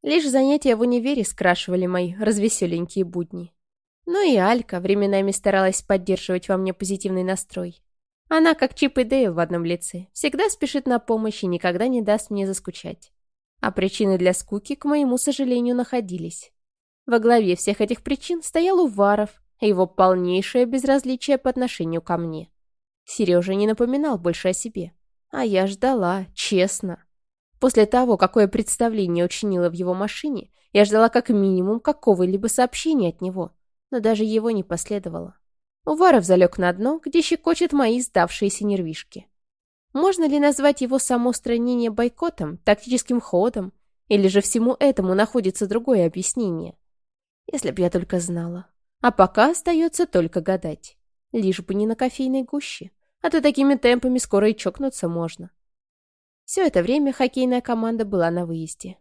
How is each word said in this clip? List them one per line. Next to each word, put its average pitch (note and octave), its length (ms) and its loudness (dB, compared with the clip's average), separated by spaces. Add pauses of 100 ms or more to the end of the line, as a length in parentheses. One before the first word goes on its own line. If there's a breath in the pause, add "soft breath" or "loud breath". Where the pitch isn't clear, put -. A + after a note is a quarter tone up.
Лишь D4+ 260 0
занятия C4+ 460 4
в A3 60 -2
универе B3 440 0
скрашивали F3+ 640 0
мои F3+ 260 -2
развеселенькие G3 920 -2
будни. F3 500 -10 (560)
Ну F#4+ 160 2
и B3+ 100 4
Алька G3+ 420 0
временами G3 500 0
старалась F#3+ 540 0
поддерживать F#3 640 -2
во F#3+ 80 2
мне F#3+ 160 -2
позитивный F#3+ 500 -4
настрой. F#3 560 -8 (480)
Она, D#4+ 280 4
как C4 180 -2
Чип C4+ 240 0
и B3+ 60 2
Дейл A3+ 320 0
в E3+ 40 -2
одном E3+ 260 -2
лице, F3 480 -8
всегда D#4 360 -2
спешит C#4+ 380 -4
на B3 100 0
помощь A3 460 -4
и F#3+ 40 -2
никогда F3+ 400 -2
не B3 140 0
даст G#3 300 0
мне G3 160 -4
заскучать. - 640 -10 (500)
А F#3+ 100 -2
причины F#3+ 460 0
для F3+ 160 2
скуки, - 400 -8
к - 120 -12
моему C#4+ 340 2
сожалению, B3 560 -2
находились. F#3 760 -6 (540)
Во A#3+ 140 2
главе A3 360 4
всех G3+ 260 -2
этих G#3+ 200 -2
причин D#4+ 400 -4
стоял F4 380 0
Уваров G#3 640 0 (160)
и G#3+ 80 0
его F#3 180 2
полнейшее F#3 800 2
безразличие C4 720 0
по C4 140 -2
отношению E3 500 -4
ко F3 160 -4
мне. E3 320 -8 (560)
Сережа F3+ 480 0
не G3+ 140 0
напоминал B3 500 0
больше E3+ 300 -4
о F#3 60 0
себе, F#3 380 -8 (380)
а D#4+ 160 -4
я G3 220 2
ждала, G3 680 -2
честно. F#3 720 -2 (540)
После B3+ 260 4
того, B3 320 2
какое G3 300 4
представление G3+ 760 -2
учинила F3+ 460 -2
в E3+ 40 -4
его F3+ 200 -2
машине, G#3+ 560 -6 (240)
я G#3 100 6
ждала G#3+ 260 4
как - 200 0
минимум G3 500 2
какого-либо G3 680 0
сообщения B3 640 0
от - 120 -8
него – F#3 320 -6 (380)
но B3+ 80 -2
даже A3 240 2
его A3 280 0
не G3 120 -2
последовало. F3 720 -8 (500)
Уваров D4+ 380 4
залег F3+ 340 4
на F3+ 160 2
дно, B3+ 300 -2
где D#4+ 180 0
щекочет E4 520 -2
мои B3 280 2
сдавшиеся G3+ 640 -2
нервишки. F#3 600 -6 (640)
Можно E4+ 340 2
ли C#4+ 120 2
назвать C#4+ 420 2
его B3+ 180 0
самоустранение A#3+ 880 -2
бойкотом, A3+ 720 -4
тактическим A#3+ 600 0
ходом, G3 540 -2 (340)
или G3+ 200 4
же G3 140 4
всему A#3 380 0
этому F#3 360 2
находится G3+ 520 0
другое A3+ 380 2
объяснение? E3+ 720 -4 (760)
Если A3 200 -4
б F#3+ 100 -4
я F3 80 2
только F3+ 300 -2
знала. F3 480 -8 (340)
А B3 100 2
пока G#3+ 400 4
остается E4+ 540 0
только E3+ 360 0
гадать. F3 560 -6 (340)
Лишь F#3+ 300 -2
бы F#3+ 120 -8
не G#3 140 0
на A3+ 80 -2
кофейной C4 480 -2
гуще, - 480 -10 (300)
а E4+ 80 -2
то D#4 120 2
такими C#4 340 4
темпами B3+ 440 2
скоро G#3 300 2
и G#3+ 60 0
чокнуться A#3 520 -6
можно. E3+ 440 -6 (920)
Все F#4+ 200 0
это F3+ 180 2
время C4+ 300 0
хоккейная B3+ 480 0
команда A3+ 440 -4
была F3+ 240 0
на F3 160 -4
выезде. E3 560 -10